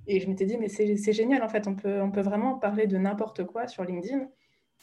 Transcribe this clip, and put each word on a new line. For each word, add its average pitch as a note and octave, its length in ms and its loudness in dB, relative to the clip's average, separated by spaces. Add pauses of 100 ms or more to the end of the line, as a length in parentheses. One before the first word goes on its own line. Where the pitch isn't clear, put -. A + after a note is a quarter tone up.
Et F#3+ 140 4
je F#3+ 80 -4
m'étais F#3+ 160 0
dit, « A3+ 160 0
Mais G#3 80 -2
c'est, G#3 280 2
c'est G#3+ 180 2
génial, A#3+ 280 4
en A3 60 -2
fait. G#3 180 -2
On G3 100 -2
peut, G3+ 260 -2
on G3 80 0
peut G3+ 100 -2
vraiment G#3+ 380 0
parler G#3 280 0
de F#3+ 120 2
n'importe G3+ 460 -2
quoi A#3 240 -6
sur F#3 160 -8
LinkedIn, G#3 440 -4 (540)